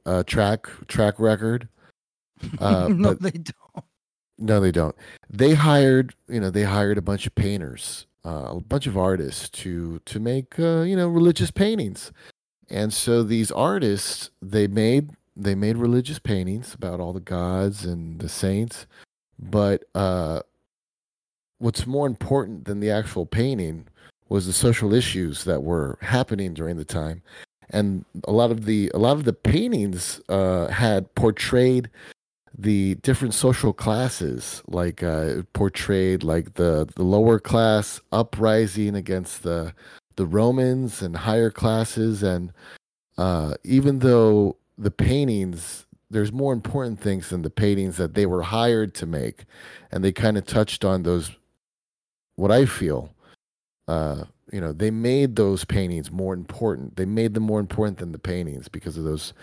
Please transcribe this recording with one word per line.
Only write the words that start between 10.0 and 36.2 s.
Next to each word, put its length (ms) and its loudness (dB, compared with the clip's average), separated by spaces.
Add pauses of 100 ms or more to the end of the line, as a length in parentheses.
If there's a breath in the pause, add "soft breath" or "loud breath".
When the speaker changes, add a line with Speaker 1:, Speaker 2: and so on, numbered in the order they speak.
Speaker 1:
to 160 -10
make, 400 -4
uh, 220 2
you 160 0
know, 100 2
religious 440 4
paintings. 600 -2 (580 loud breath)
And 240 -2
so 300 4
these 260 0
artists, 800 0 (120)
they 260 2
made, 440 2 (260)
they 180 -2
made 220 0
religious 420 0
paintings 540 -4
about 260 -8
all 140 -6
the 80 -10
gods 640 -2
and 340 -8
the 80 -6
saints. 600 -4 (520 soft breath)
But, 460 0 (100)
uh, 460 0 (1200)
what's 280 -2
more 180 0
important 600 -2
than 160 -6
the 100 0
actual 340 -2
painting 600 -4 (400 soft breath)
was 180 0
the 80 -4
social 400 2
issues 520 0
that 180 0
were 380 -2
happening 520 -2
during 220 -6
the 80 -8
time. 380 -6 (480 loud breath)
And 340 0 (220)
a 80 0
lot 180 4
of 140 -6
the, 280 0
a 40 -4
lot 160 4
of 100 -4
the 100 0
paintings, 960 -2
uh, 400 0
had 480 0
portrayed 760 2 (680 loud breath)
the 380 0
different 380 0
social 400 2
classes, 960 -4
like, 360 -4
uh, 400 -2 (100)
portrayed, 680 0